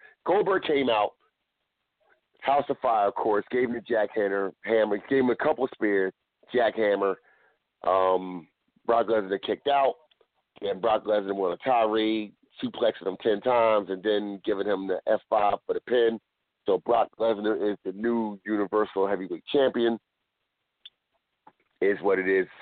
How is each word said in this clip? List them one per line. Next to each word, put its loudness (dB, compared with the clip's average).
Goldberg 0
came 0
out, 2
House 2
of -4
Fire, 2
of -4
course, 0
gave 0
him -6
the -8
jackhammer, -2
hammer, 2
gave 2
him 2
a 0
couple -2
of -2
spears, 0
jackhammer. 0
Um, 0
Brock 2
Lesnar -2
kicked -4
out, 2
and -6
Brock 0
Lesnar 0
went -2
on -
a -10
tirade, 0
suplexing -2
him -4
ten 0
times, 2
and -6
then -2
giving -2
him -2
the -4
F 0
five 2
for -2
the -6
pin. 0
So 2
Brock 0
Lesnar 0
is -10
the -6
new -2
Universal 0
Heavyweight -6
Champion. 2
Is 2
what 2
it -2
is. 2